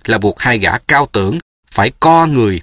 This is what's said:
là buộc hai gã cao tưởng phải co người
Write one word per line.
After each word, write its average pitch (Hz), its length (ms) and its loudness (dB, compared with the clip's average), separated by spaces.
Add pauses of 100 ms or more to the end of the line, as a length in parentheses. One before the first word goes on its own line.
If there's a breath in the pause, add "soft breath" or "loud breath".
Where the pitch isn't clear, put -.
là 113 120 0
buộc 98 220 -2
hai 120 200 -2
gã - 180 -2
cao 143 340 -2
tưởng 104 280 -2 (320)
phải - 280 0
co 165 260 4
người 110 380 0